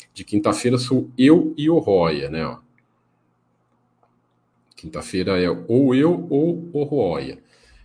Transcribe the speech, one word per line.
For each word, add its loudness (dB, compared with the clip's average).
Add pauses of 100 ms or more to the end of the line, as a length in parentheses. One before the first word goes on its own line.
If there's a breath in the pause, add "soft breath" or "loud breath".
(140 soft breath)
de -18
quinta-feira, 0
sou -2
eu 4
e -2
o 4
Roya, 0
né, -4
ó. -10 (2250)
Quinta-feira -4
é 0
ou 2
eu 2
ou 0
o -4
Roya. -4 (420 soft breath)